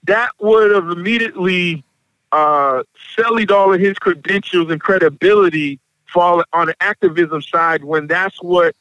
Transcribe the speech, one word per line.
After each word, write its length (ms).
That 340
would 320
have 180
immediately, 920
uh, 520
sullied 360
all 220
of 60
his 200
credentials 720
and 100
credibility 1000
for 120
all, 200
on 140
the 140
activism 600
side 420
when 240
that's 340
what 400